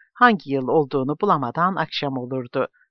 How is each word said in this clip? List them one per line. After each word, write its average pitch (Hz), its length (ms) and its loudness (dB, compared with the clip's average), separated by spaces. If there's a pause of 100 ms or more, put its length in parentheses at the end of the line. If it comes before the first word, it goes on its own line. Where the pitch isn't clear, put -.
(140)
Hangi 202 380 2
yıl 131 160 0
olduğunu 139 520 0
bulamadan 170 560 0
akşam 143 420 -4
olurdu. 127 500 -4 (220)